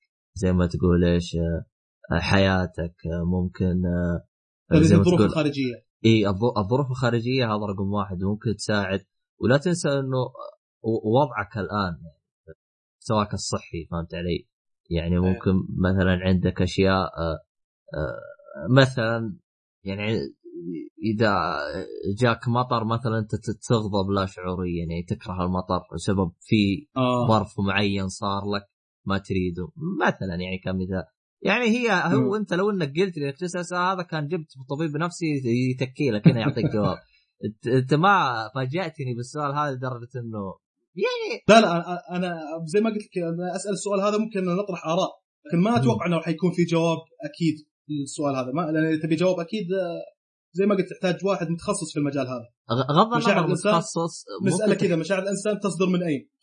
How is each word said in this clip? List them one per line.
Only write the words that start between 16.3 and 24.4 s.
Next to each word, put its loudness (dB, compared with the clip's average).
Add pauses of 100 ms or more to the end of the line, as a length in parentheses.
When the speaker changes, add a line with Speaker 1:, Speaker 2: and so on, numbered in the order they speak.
Speaker 1:
أشياء، 2 (140)
آه، -4 (540)
آه، -6 (500)
مثلا، 2 (460)
يعني، -2 (840)
إذا 2 (600)
جاك 2
مطر 0
مثلا، -2
أنت -4
ت-، -6 (100)
تغضب 2
لا 2
شعوريا، -4